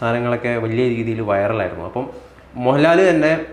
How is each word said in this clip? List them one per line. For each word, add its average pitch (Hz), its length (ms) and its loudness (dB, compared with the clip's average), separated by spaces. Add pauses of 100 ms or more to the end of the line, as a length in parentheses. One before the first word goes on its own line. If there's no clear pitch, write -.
സാധനങ്ങളൊക്കെ 120 560 -2
വലിയ 113 320 0
രീതിയിൽ 113 320 -2
വൈറലായിരുന്നു. 101 640 -2
അപ്പം - 420 -10 (280)
മോഹൻലാൽ 151 560 4
തന്നെ 160 420 2